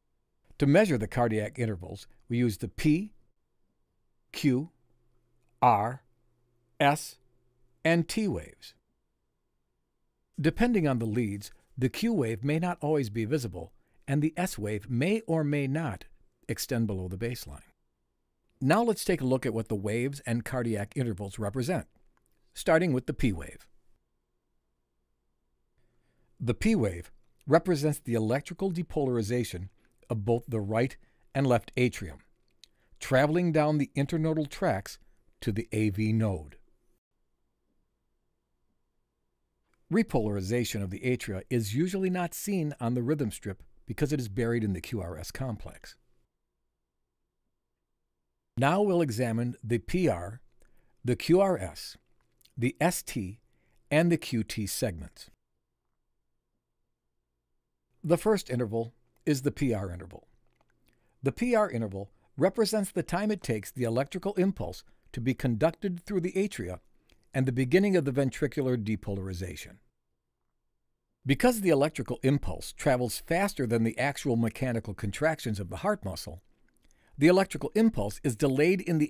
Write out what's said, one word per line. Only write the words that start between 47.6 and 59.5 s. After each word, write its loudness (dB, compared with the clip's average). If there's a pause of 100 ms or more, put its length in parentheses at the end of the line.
Now 2
we'll 4
examine -2
the 0
P 0
R, -2 (640)
the 0
Q 4
R 2
S, -10 (580)
the 0
S 2
T, -8 (500)
and 4
the 4
Q -2
T -6
segments. -6 (2750)
The 2
first 0
interval -2 (320)
is 0
the 0